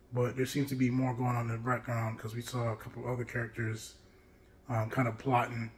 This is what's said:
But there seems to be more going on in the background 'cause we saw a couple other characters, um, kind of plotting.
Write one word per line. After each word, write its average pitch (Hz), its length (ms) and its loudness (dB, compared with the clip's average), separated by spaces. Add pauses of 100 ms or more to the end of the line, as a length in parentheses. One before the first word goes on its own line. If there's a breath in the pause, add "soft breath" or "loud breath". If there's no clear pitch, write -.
(120)
But 123 240 0
there 131 80 2
seems 135 240 0
to 131 80 -2
be 127 140 4
more 127 240 2
going 123 200 2
on 117 120 0
in 113 60 0
the 117 40 -2
background 117 600 0
'cause 113 160 -8
we 120 80 -4
saw 117 320 -2
a - 20 -10
couple 120 320 -8
other 120 160 -2
characters, 113 680 -4 (760 soft breath)
um, 110 220 0
kind 127 180 2
of 110 80 -4
plotting. 120 600 2